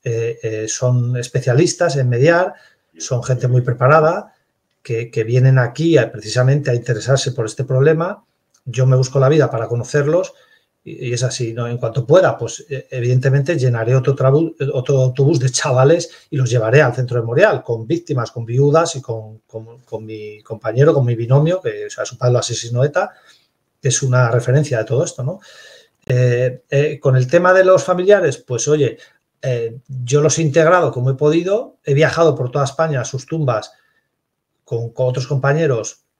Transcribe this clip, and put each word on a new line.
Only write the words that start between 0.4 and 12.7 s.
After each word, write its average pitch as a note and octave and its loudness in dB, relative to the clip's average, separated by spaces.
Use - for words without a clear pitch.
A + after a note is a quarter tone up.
eh, A2 -6
son B2 -2
especialistas C#3 0
en B2+ 0
mediar, D3 2
son - -6
gente B2+ -4
muy B2 2
preparada, D#3 2
que, A#2 -6
que A2+ -2
vienen B2+ 4
aquí D3 2
a, A2+ 2
precisamente B2+ 0
a A#2+ 0
interesarse B2 -2
por A#2 -6
este G#2+ -8
problema. D#3+ 0
Yo B2+ -2
me C3 4
busco C3 0
la C3+ 4
vida C3+ 2
para A2+ -6
conocerlos D3 -2
y, - -12
y A#2 -4
es B2 -4
así, A#2 -4
¿no? A#2+ -6
En A#2+ -6
cuanto A#2 -4
pueda, D3+ 4
pues, - -10